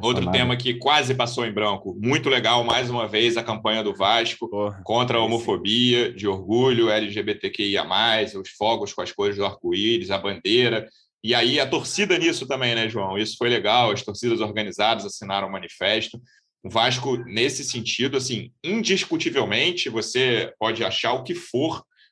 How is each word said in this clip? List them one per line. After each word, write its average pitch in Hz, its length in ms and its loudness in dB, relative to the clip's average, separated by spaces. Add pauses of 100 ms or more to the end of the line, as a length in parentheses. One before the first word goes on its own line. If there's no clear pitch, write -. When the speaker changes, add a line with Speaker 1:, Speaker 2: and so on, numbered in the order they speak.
Speaker 1:
outro 120 220 0
Speaker 2:
análise. 87 80 -2
Speaker 1:
tema 123 260 2
que 123 160 -2
quase 135 400 2
passou 123 320 -2
em 110 60 -4
branco, 101 460 -2
muito 131 300 0
legal, 120 340 4
mais 120 280 0
uma 120 180 -2
vez, 113 300 2
a 113 40 -2
campanha 110 400 -2
do 101 120 -2
Vasco 107 560 2
Speaker 3:
Porra, 101 340 -4
Speaker 1:
contra 120 320 2
a 117 60 4
Speaker 3:
aí 113 40 2
sim. 113 80 2
Speaker 1:
homofobia, 117 760 2
de 98 160 -4
orgulho, 113 640 2
L 107 180 2
G 101 140 -4
B 104 120 -2
T 95 140 -6
Q 101 140 -6
I 98 160 0
A 80 60 -2
mais, 107 500 0
os 95 160 -10
fogos 107 420 -2
com - 80 -8
as 90 100 -6
cores 101 260 -2
do 98 100 -2
arco-íris, 98 640 0
a 98 80 0
bandeira. 101 680 2 (380)
E 113 100 2
aí 120 240 4
a 135 80 2
torcida 175 520 0
nisso 165 280 0
também, 127 280 0
né, 113 160 0
João? 98 260 -2
Isso 107 220 -4
foi 120 100 2
legal, 117 420 4
as 104 120 -2
torcidas 110 400 -2
organizadas 104 640 -2
assinaram 98 420 -6
um 98 40 -8
manifesto. 110 680 -4 (420)
O - 60 -12
Vasco, 123 480 0 (100)
nesse 120 360 -2
sentido, 127 540 -4
assim, 127 340 -4 (120)
indiscutivelmente, 160 1300 0
você 113 680 0
pode 110 240 -2
achar 107 300 0
o 123 100 -4
que - 100 -8
for, - 520 -4 (280)